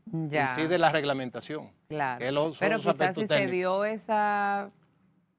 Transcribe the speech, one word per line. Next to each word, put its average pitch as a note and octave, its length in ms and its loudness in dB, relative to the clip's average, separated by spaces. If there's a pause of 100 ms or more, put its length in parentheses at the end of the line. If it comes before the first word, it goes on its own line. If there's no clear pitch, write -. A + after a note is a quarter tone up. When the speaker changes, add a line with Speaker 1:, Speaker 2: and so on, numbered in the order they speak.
Speaker 1:
Ya. D#3 380 -2
Speaker 2:
incide D3+ 320 0
en E3+ 60 2
la D#3 100 6
reglamentación, C#3 800 -2 (180)
Speaker 1:
Claro. C3+ 300 -4
Speaker 2:
que B2 80 -4
es C#3 60 -2
lo, D3 200 0
son - 60 -18
Speaker 1:
Pero G3+ 160 2
Speaker 2:
los G#3 80 -2
Speaker 1:
quizás F3 180 2
Speaker 2:
aspectos F#3+ 220 0
Speaker 1:
si G#3 40 -2
se - 60 2
Speaker 2:
técnicos. F#3+ 180 2
Speaker 1:
dio F#3 340 0
esa, G#3 840 0 (680)